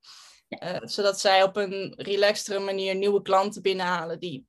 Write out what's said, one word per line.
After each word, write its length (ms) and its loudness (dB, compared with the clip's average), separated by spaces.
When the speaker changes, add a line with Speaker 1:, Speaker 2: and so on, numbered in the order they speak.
Speaker 1:
Ja. 120 -14
Speaker 2:
Eh, 280 -8
zodat 320 0
zij 240 6
op 120 2
een 420 -4
relaxtere 640 0
manier 360 -4
nieuwe 260 2
klanten 400 0
binnenhalen 580 -2
die 300 -10